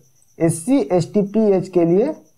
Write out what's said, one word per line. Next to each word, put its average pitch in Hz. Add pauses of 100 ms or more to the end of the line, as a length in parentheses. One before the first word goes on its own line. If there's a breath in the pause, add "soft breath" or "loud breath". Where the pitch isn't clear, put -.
(380)
एससी, 165 (140)
एसटी, 180
पीएच 196
के 170
लिए 208 (240)